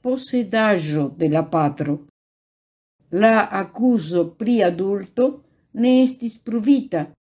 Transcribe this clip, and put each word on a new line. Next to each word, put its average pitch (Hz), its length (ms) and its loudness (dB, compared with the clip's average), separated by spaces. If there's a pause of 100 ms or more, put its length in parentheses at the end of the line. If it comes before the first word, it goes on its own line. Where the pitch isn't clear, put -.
posedaĵo 208 1160 0
de 165 120 0
la 156 140 2
patro. 147 540 -2 (1120)
La 214 380 2
akuzo 180 880 -2
pri 226 260 0
adulto 190 640 -2 (480)
ne 247 280 2
estis 254 340 -4
pruvita 226 720 -2 (120)